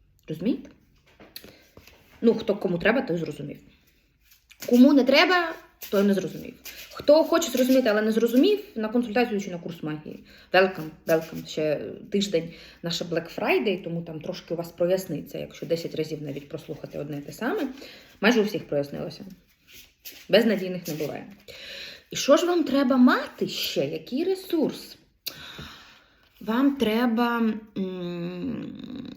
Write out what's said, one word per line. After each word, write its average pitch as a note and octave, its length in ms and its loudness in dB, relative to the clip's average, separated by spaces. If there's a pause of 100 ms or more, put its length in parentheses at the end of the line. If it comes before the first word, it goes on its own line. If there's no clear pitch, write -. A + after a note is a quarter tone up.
(280)
Розумієте? F3+ 420 -4 (1500)
Ну, A3+ 120 6
хто - 220 -2
кому F3 220 -2
треба, G#3 240 2
той E3+ 160 -2
зрозумів. D3 400 -8 (1120)
Кому B3+ 240 10
не C4 100 6
треба, E4 500 4 (380)
той G3+ 120 4
не G3+ 100 4
зрозумів. - 400 -6 (400)
Хто D#4 300 6
хоче E4 280 0
зрозуміти, B3 380 4
але G#3 120 2
не A3 100 2
зрозумів, B3 480 4 (160)
на A3 120 -4
консультацію A3 540 0
чи F#3 100 -10
на F3 60 -8
курс E3+ 260 -12
магії. D3+ 400 -10 (300)
Welcome, F#3 360 2 (180)
welcome. D#3+ 400 -2
Ще D3+ 340 -2 (300)
тиждень F#3+ 420 -2 (300)
наше E3+ 220 -6
Black E3 340 -6
Friday, A3+ 440 0
тому E3+ 180 -6
там D#3+ 200 -12
трошки - 320 -10
у D#3+ 40 -2
вас E3+ 140 -8
проясниться, F3+ 680 -2
якщо - 280 -12
десять E3 300 -4
разів D#3 260 -6
навіть C#3+ 280 -10
прослухати D#3 500 -12
одне D3 220 -8
те - 100 -14
саме. D4 360 -4 (540)
Майже A3 200 6
у - 20 4
всіх E3+ 240 -6
прояснилося. - 580 -6 (1040)
Безнадійних F#3 580 2
не D#3 60 -8
буває. D3 320 -8 (840)
І - 40 -10
що C#4+ 220 6
ж E4+ 80 0
вам F4 180 2
треба C#4 340 2
мати E4+ 500 4
ще? - 380 -4
Який D#3+ 380 -6
ресурс? F4 760 -4 (1400)
Вам B3+ 340 2
треба, A#3 800 2 (240)
м, F3+ 1400 -8